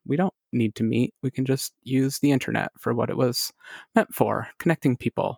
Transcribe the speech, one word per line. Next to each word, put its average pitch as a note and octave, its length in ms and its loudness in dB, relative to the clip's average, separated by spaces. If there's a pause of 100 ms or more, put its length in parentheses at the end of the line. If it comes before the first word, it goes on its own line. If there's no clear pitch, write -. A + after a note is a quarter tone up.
we C3+ 100 -2
don't F#3 180 0 (200)
need A2+ 220 0
to - 80 -2
meet. A#2 380 0
We C3 100 -4
can C3+ 140 -4
just C3 280 -2 (100)
use C3+ 360 0
the C#3+ 120 4
internet A2+ 480 0
for A#2+ 140 -2
what A#2 160 0
it - 80 -4
was B2 340 0 (420)
meant A3 220 2
for, A2 320 0 (100)
connecting D#3 380 2
people - 420 -2